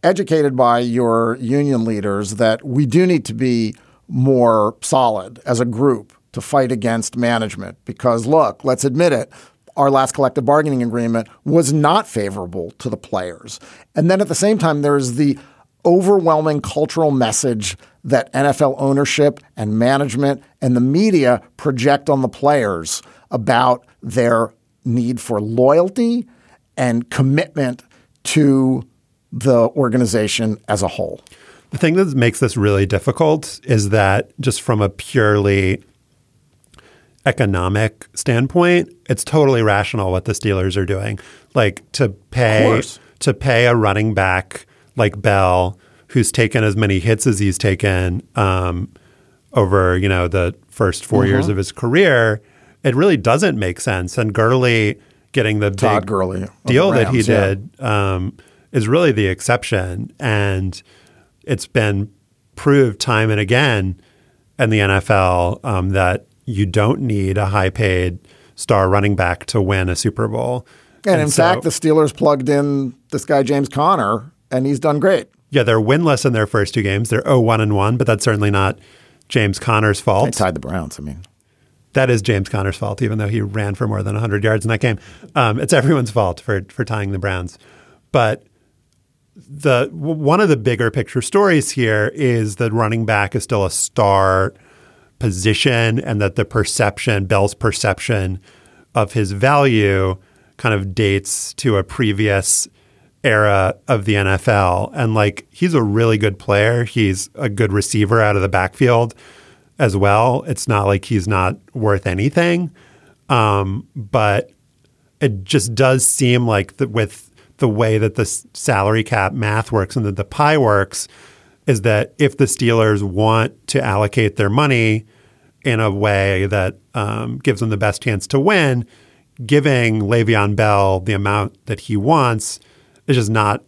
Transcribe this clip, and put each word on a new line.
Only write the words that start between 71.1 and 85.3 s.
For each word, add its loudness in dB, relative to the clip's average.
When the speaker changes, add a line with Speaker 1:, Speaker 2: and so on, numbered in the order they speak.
Speaker 2:
And 0
Speaker 1:
in 0
Speaker 2:
so 2
Speaker 1:
fact, 2
the 0
Steelers 2
plugged 0
in -2
this -6
guy, 2
James -2
Conner, -2
and -2
he's -2
done 0
great. 2
Speaker 2:
Yeah, 2
they're 4
winless 2
in 2
their 0
first -2
two 0
games. -2
They're -2
oh 4
one 2
and 0
one, 0
but -2
that's 0
certainly 0
not 0
James 0
Conner's 0
fault. 2
Speaker 1:
They -4
tied -2
the -6
Browns, -8
I -12
mean. -12
Speaker 2:
That 2
is 2
James -2
Conner's -4
fault, -8
even -2
though -4
he -2
ran -4
for -4
more -4
than -4
a -2
hundred -2
yards 0
in -2
that -2
game. -2